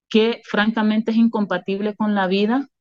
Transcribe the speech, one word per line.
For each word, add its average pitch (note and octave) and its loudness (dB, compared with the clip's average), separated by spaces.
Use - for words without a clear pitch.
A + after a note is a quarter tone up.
que A3+ 0
francamente A3 0
es A3 0
incompatible G3+ 0
con G#3 -2
la F#3+ 0
vida G#3 0